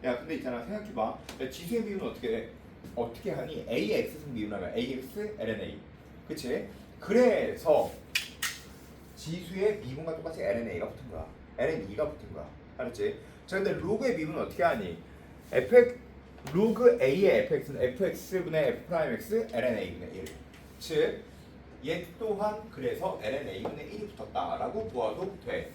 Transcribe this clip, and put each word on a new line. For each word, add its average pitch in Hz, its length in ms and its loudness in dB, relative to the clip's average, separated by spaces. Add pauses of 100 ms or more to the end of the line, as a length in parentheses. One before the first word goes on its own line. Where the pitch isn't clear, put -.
야, 123 160 0
근데 156 160 -6
있잖아. 123 300 -4
생각해봐. 147 520 -4 (240)
야, 131 80 -4
지수의 220 340 -4
미분은 190 280 -4
어떻게 113 260 -2
해? 110 100 -6 (480)
어떻게 120 360 -2
하니? 131 380 -6
A의 107 240 2 (120)
X승 - 280 -10
미분하면 104 440 -4
에이엑스, 135 640 -4
엘엔 107 220 -2
A. 80 160 -8 (500)
그치? - 400 -4 (320)
그래서 190 920 6 (1200)
지수의 185 640 -2
미분과 156 380 -6
똑같이 160 240 -8
엘엔 113 280 0
에이가 87 200 -4
붙은 - 220 -12
거야. 80 140 -8 (320)
엘엔 117 340 0
이가 147 180 0
붙은 - 240 -12
거야. 73 140 -10 (300)
알았지? 104 420 -2 (280)
자, 185 100 -2
근데 180 160 2
로그의 220 440 2
미분은 156 260 -2
어떻게 - 200 -2
하니? 98 340 2 (540)
에프엑스, 240 460 8 (560)
로그 226 480 8
A의 196 240 6 (160)
에프엑스는 143 400 0
에프엑스 175 600 0
분의 156 260 2
F - 180 -4
프라임 160 260 0
X, 220 380 0
엘엔 120 260 2
에이 90 220 -4
분의 85 160 -10
일. 95 100 -8 (540)
즉, - 440 2 (640)
얘 170 200 -2 (120)
또한 214 520 0
그래서 - 520 -2
엘엔 131 260 -2
에이 98 160 -8
분의 135 300 -6
일이 214 160 -8
붙었다라고 - 800 -4
보아도 107 560 -2
돼. - 300 -4